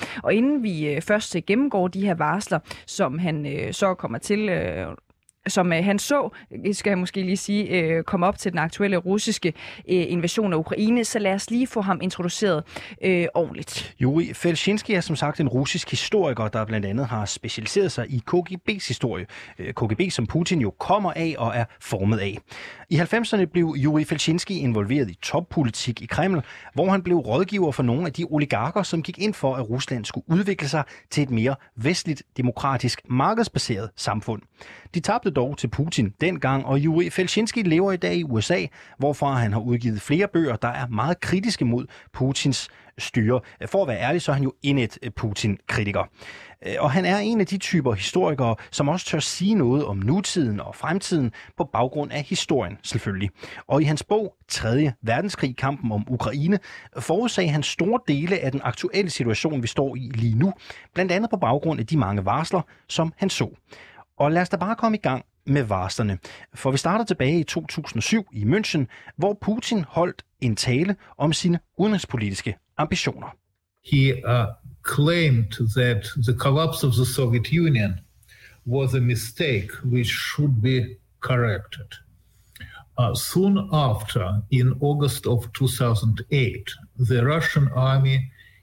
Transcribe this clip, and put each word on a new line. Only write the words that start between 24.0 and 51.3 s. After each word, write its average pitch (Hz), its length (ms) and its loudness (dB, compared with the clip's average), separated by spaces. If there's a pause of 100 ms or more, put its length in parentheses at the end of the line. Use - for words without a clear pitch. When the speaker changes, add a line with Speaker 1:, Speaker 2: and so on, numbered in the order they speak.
Speaker 2:
Felshensky 165 480 0
involveret 120 580 0
i 85 120 -14
toppolitik 135 800 -2
i 113 40 -12
Kreml, 170 360 0 (320)
hvor 175 160 2
han 190 120 2
blev 175 160 4
rådgiver 160 540 2
for 147 100 0
nogle 143 240 2
af 147 60 -4
de 170 180 -4
oligarker, 147 520 0
som 165 200 -2
gik - 160 -10
ind 202 160 0
for, 135 200 0
at 120 160 -4
Rusland 123 340 -4
skulle - 240 -8
udvikle 180 400 2
sig 147 160 0 (260)
til 147 120 0
et 131 80 0
mere 120 240 2 (220)
vestligt, 151 460 -2 (140)
demokratisk, 127 720 0
markedsbaseret 143 880 0
samfund. 107 460 -4 (520)
De 175 60 -2
tabte 196 300 0
dog 123 280 -2
til 127 100 -2
Putin 135 520 0
dengang, 139 460 0
og 135 120 2
Yuri 160 320 2
Felshensky 214 520 0
lever 180 300 4
i 185 40 0
dag 175 200 -2
i 175 80 0
U 117 160 0
S - 100 -4
A, 175 160 0 (320)
hvorfra 139 360 0
han 113 180 2
har 110 80 0
udgivet 117 420 0
flere 190 260 2
bøger, 151 280 2
der 120 120 -2
er 120 180 -4
meget 120 340 0
kritiske 196 440 0
mod 120 220 2 (260)
Putins 135 560 0 (300)
styre. 120 420 2 (260)
For 196 160 2
at 151 60 0
være 92 120 -4
ærlig, 156 220 0
så 151 100 0
er - 20 2
han 139 80 2
jo 131 100 0 (100)
indædt, 139 400 0
øh, 120 80 -6
Putin-kritiker. 101 1000 -2 (580)
Øh, 98 120 -6
og 143 120 2
han 180 140 2
er 190 140 2
en 220 220 0
af 185 60 4
de 190 120 -4
typer 139 340 2
historikere, 131 640 0 (140)
som 143 180 0
også 180 180 -2
tør 170 120 -2
sige 196 360 0
noget 143 300 4
om 101 120 -4
nutiden 120 640 0
og - 140 -10
fremtiden 151 580 -2 (240)